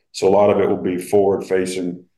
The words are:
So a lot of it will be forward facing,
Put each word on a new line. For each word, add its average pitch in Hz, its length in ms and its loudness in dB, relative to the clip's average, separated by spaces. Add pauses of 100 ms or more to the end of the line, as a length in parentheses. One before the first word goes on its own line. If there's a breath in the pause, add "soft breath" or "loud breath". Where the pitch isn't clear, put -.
(100)
So - 160 -4
a - 20 4
lot 101 220 4
of 98 80 2
it 98 100 0
will 98 80 -2
be 90 220 -4
forward 98 460 0
facing, 90 600 -4 (140)